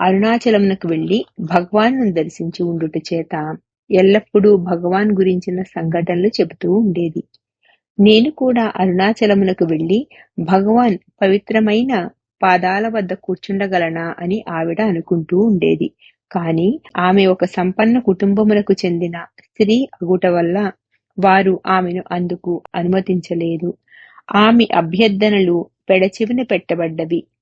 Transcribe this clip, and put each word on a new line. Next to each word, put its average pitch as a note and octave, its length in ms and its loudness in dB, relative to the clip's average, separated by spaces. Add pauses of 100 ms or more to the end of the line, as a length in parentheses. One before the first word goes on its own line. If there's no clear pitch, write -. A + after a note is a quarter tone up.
అరుణాచలంనకు G3+ 880 0
వెళ్లి E3 360 -2 (160)
భగవానును G3+ 720 0
దర్శించి E3 500 -6
ఉండుట E3 340 -4
చేత D#3+ 600 -6 (340)
ఎల్లప్పుడూ G3+ 640 4
భగవాన్ F3+ 560 -2
గురించిన F#3 500 0
సంఘటనలు E3+ 640 -4
చెబుతూ F3 460 -2
ఉండేది. F3 500 -2 (800)
"నేను A3 300 6
కూడా A#3+ 460 -2
అరుణాచలమునకు F#3+ 880 2
వెళ్లి E3 420 0 (320)
భగవాన్ G3 600 2 (240)
పవిత్రమైన G#3+ 840 0 (340)
పాదాల F#3 460 0
వద్ద G3+ 240 -4
కూర్చుండగలనా?" F3+ 1080 -4
అని F#3 300 -4
ఆవిడ E3 320 -4
అనుకుంటూ F3 600 -2
ఉండేది. E3 500 0 (420)
కాని E3+ 480 -2 (160)
ఆమె F#3+ 300 4
ఒక F#3 180 2
సంపన్న G#3 540 0
కుటుంబమునకు G3+ 720 2
చెందిన E3+ 520 -4 (140)
స్త్రీ A3 500 0 (140)
అగుట F3+ 240 0
వల్ల F3 460 0 (520)
వారు F#3+ 420 4
ఆమెను F#3 440 -2
అందుకు F3 520 -6 (120)
అనుమతించలేదు. F3 1000 -2 (600)
ఆమె A3+ 320 4 (100)
అభ్యర్థనలు F#3+ 920 0 (240)
పెడచెవిన G3+ 520 0
పెట్టబడ్డవి. E3 840 -4 (180)